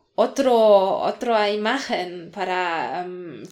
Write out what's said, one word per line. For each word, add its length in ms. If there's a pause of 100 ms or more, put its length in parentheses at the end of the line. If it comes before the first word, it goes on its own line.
(140)
otro, 840
otra 500
imagen 840
para, 720
em, 500